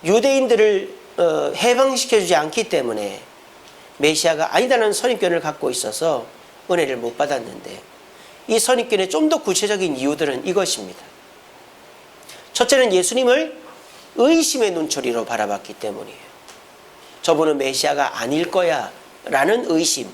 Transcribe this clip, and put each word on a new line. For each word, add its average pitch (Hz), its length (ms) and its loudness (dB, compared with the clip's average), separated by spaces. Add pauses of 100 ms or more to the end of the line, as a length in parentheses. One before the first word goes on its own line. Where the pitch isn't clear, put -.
유대인들을, 214 880 2 (240)
어, 156 360 0
해방시켜주지 233 800 2
않기 156 340 0
때문에 107 520 -4 (760)
메시아가 156 560 0
아니다는 226 380 2
선입견을 196 480 0
갖고 151 300 -4
있어서 123 560 -4 (440)
은혜를 147 260 0
못 117 200 -8
받았는데, 113 640 -6 (680)
이 226 100 2
선입견의 226 520 0
좀 311 180 2
더 311 140 0
구체적인 185 540 -2
이유들은 143 500 -2
이것입니다. 143 560 -4 (1500)
첫째는 247 420 4
예수님을 247 640 2 (560)
의심의 277 540 2
눈초리로 135 560 -2
바라봤기 104 480 -4
때문이에요. 107 440 -10 (1000)
"저분은 156 380 2
메시아가 135 640 -2
아닐 151 300 -2
거야" 160 400 0 (340)
라는 175 460 0
의심. 160 440 0